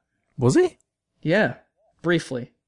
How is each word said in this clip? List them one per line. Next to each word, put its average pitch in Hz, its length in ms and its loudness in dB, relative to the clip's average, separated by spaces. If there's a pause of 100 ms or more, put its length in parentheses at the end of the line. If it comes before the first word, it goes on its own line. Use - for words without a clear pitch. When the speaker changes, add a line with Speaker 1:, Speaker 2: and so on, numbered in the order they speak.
(380)
Speaker 1:
Was 131 180 2
he? 359 220 2 (440)
Speaker 2:
Yeah, 160 320 0 (480)
briefly. 165 500 -4 (160)